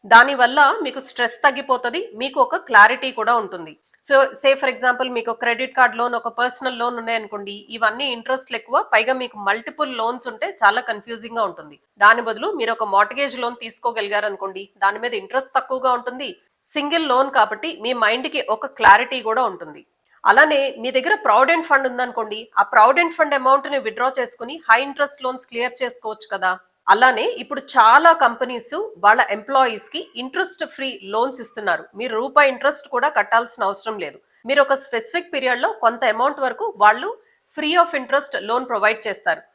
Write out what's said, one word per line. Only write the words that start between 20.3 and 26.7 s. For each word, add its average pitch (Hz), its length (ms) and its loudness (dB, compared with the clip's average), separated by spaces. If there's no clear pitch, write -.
అలానే 285 320 6
మీ 247 120 -4
దగ్గర 262 200 2
ప్రావిడెంట్ 269 420 4
ఫండ్ 269 220 4
ఉందనుకోండి, 233 480 -6
ఆ - 20 4
ప్రావిడెంట్ 269 460 4
ఫండ్ 294 220 2
అమౌంట్ 269 340 2
ని 277 100 0
విత్‌డ్రా 233 320 -2
చేసుకుని 240 380 -8
హై 233 180 6
ఇంట్రెస్ట్ 277 360 -4
లోన్స్ 254 260 -6
క్లియర్ 240 320 -6
చేసుకోవచ్చు 220 500 -8
కదా. 185 180 -2